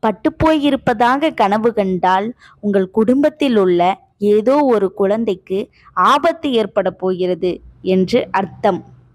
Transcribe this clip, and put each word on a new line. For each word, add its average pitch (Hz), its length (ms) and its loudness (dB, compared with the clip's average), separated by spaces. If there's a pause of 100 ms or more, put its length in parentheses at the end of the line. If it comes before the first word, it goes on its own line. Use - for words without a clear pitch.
பட்டுப்போயிருப்பதாக 277 1300 0
கனவு 220 380 0
கண்டால் 190 640 -2 (260)
உங்கள் 196 300 -2
குடும்பத்தில் 269 640 0
உள்ள 185 420 2 (200)
ஏதோ 214 460 2
ஒரு 208 300 0
குழந்தைக்கு 202 760 -4 (220)
ஆபத்து 285 600 0
ஏற்பட 202 380 -2
போகிறது 180 720 -4 (220)
என்று 185 480 0
அர்த்தம். 190 640 -4 (220)